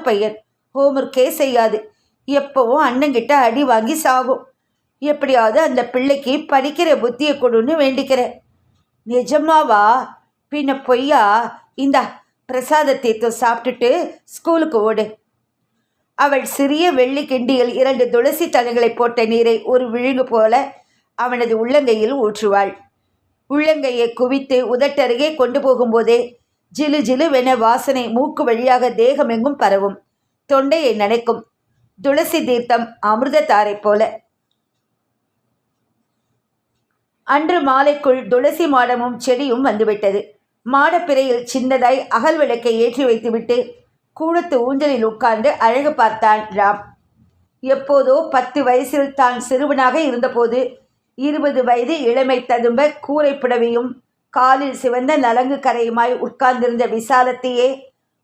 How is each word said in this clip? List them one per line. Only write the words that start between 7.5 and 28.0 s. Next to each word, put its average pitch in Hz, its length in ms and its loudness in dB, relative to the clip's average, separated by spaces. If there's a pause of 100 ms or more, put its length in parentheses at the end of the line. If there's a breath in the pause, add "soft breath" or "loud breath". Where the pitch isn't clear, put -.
வேண்டிக்கிறேன்." 269 580 0 (760)
"நிஜமாவா? 254 760 2 (680)
பின்ன 190 320 -4
பொய்யா? 254 400 2 (520)
இந்தா, 269 280 0 (420)
பிரசாத 269 540 0
தீர்த்தம் 226 400 -2
சாப்பிட்டுட்டு 240 500 0 (340)
ஸ்கூலுக்கு 320 580 -2
ஓடு." 214 240 0 (1080)
அவள் 269 300 0
சிறிய 302 460 0
வெள்ளி 269 340 0
கிண்டியில் 247 480 0
இரண்டு 254 360 0
துளசி 285 400 0
தழங்களை 240 460 0
போட்ட 233 300 0
நீரை 226 380 2
ஒரு 254 260 0
விழுங்கு 254 340 -2
போல 226 300 2 (640 soft breath)
அவனது 240 420 -2
உள்ளங்கையில் 240 580 0
ஊற்றுவாள். 208 560 0 (800)
உள்ளங்கையை 269 640 0
குவித்து 254 640 0
உதட்டருகே 277 580 0
கொண்டு 254 240 0
போகும்போதே 233 580 2 (640)
ஜிலு 294 200 0
ஜிலுவென 254 580 2
வாசனை 240 520 0